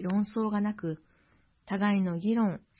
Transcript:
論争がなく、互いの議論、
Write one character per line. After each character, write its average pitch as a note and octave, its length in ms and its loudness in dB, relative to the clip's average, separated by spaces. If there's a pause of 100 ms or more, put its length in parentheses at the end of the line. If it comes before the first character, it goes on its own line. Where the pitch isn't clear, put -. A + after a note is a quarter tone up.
論 G3 240 0
争 G#3+ 240 -2
が G#3 100 0
な G#3 140 0
く、 E3 280 -6 (640)
互 G3+ 340 0
い - 20 4
の F3 160 0
議 G#3 180 0
論、 G#3+ 240 2 (200)